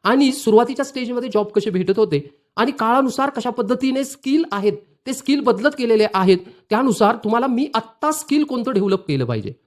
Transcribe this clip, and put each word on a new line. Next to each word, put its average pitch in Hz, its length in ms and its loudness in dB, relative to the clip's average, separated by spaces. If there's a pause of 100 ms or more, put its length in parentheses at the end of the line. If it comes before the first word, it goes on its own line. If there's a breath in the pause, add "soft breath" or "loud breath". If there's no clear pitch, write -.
आणि 262 280 4
सुरुवातीच्या 240 520 2
स्टेजमध्ये 247 500 -6
जॉब 208 120 0
कसे 208 240 -2
भेटत 185 280 0
होते 151 360 -2 (220)
आणि 247 160 0
काळानुसार 262 580 0
कशा 247 200 -6
पद्धतीने 254 540 -2
स्किल 285 480 -2
आहेत, 202 200 0 (340)
ते 262 60 -6
स्किल 277 280 0
बदलत 226 380 2
गेलेले 226 360 2
आहेत. 190 240 4 (320 loud breath)
त्यानुसार 226 460 2
तुम्हाला 233 300 0
मी 262 280 -2
आत्ता 294 380 -4
स्किल 302 320 0
कोणतं 269 280 -4
डेव्हलप 196 360 0
केलं 135 160 -2
पाहिजे. 117 280 -4 (140)